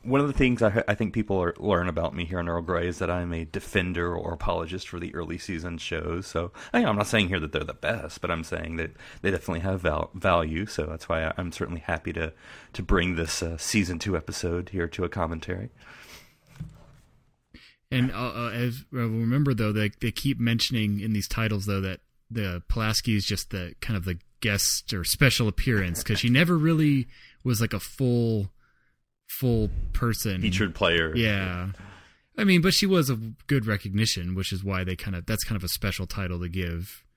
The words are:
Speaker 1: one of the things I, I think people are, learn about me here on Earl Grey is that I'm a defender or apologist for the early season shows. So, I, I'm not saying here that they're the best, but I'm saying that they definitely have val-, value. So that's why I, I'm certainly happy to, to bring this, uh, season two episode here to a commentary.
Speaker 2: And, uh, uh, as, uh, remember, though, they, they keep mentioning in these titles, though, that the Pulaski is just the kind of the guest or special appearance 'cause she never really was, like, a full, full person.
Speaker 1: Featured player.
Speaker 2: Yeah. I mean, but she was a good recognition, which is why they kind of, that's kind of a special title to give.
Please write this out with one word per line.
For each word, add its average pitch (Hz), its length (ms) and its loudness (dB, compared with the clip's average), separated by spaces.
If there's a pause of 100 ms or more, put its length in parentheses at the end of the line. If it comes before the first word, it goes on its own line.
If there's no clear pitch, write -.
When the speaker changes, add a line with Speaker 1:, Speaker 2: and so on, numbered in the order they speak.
Speaker 1:
one 135 200 4
of 147 40 4
the 139 60 0
things 123 300 6
I, 107 260 4
I 104 60 4
think 104 180 -2
people 104 300 0
are, 87 160 0
learn 90 300 2
about 82 260 -2
me 87 100 -4
here 90 140 -4
on 85 100 -2
Earl 85 140 -2
Grey 85 260 0
is 85 100 -6
that 87 120 -2
I'm 87 240 -2
a 82 100 -4
defender 87 720 -2
or 82 160 -4
apologist 85 560 -4
for 90 100 -10
the 87 160 -8
early 85 220 -6
season 85 400 -6
shows. 82 500 -4
So, 85 240 -4 (220)
I, 240 120 4
I'm 110 120 2
not 104 120 0
saying 107 200 4
here 90 120 0
that 76 120 -6
they're - 120 -2
the - 100 -8
best, - 480 -6
but 90 80 -4
I'm 82 140 -2
saying 82 320 -6
that 82 160 -6 (280)
they 95 100 0
definitely 85 300 -2
have 95 220 -2
val-, 78 320 0
value. 85 500 2
So 80 220 -4
that's 80 240 -8
why 80 160 0
I, - 100 -2
I'm 90 160 -6
certainly - 280 -6
happy 82 340 -4
to, 80 180 -4 (400)
to - 100 -8
bring 90 340 4
this, 82 260 -2
uh, 82 160 -4
season 92 400 0
two 92 180 -2
episode 87 540 -4
here 85 180 -2
to 90 160 -4
a 85 60 -2
commentary. 90 580 -4 (2250)
Speaker 2:
And, 127 220 2
uh, 117 220 -6
uh, 117 200 -4
as, 123 300 -2 (100)
uh, 127 60 -2
remember, 117 520 2
though, 107 200 2
they, 107 180 2 (100)
they 120 120 0
keep 131 280 -2
mentioning 110 600 2
in 110 120 -2
these 101 160 -2
titles, 107 380 0
though, 98 160 0
that 92 180 -4 (300)
the 98 380 -4
Pulaski 110 460 2
is 101 120 2
just - 240 -4
the 90 320 -6
kind 110 140 -2
of 90 100 -2
the 90 120 -2 (220)
guest - 540 0
or 87 100 -2
special 123 440 4
appearance 95 560 2
'cause 107 160 0
she 120 100 2
never 170 260 6
really 151 520 4 (360)
was, 117 180 2
like, 117 100 0
a 101 80 -4
full, 117 680 2 (760)
full 113 440 2 (240)
person. 104 480 0
Speaker 1:
Featured 98 320 2
player. 82 420 4
Speaker 2:
Yeah. 95 520 0 (680)
I 214 80 0
mean, 185 160 8
but 180 140 4
she - 100 4
was 180 240 4
a 131 60 2 (320)
good 135 180 2
recognition, 98 680 0
which 95 180 -2
is 95 100 -4
why 95 220 -2
they 90 120 -2
kind 95 200 -6
of, 87 80 -8
that's 110 200 -2
kind 110 120 -2
of 90 80 -4
a 87 40 -4
special 95 380 -2
title 90 340 -4
to 90 80 -4
give. 87 560 -6 (120)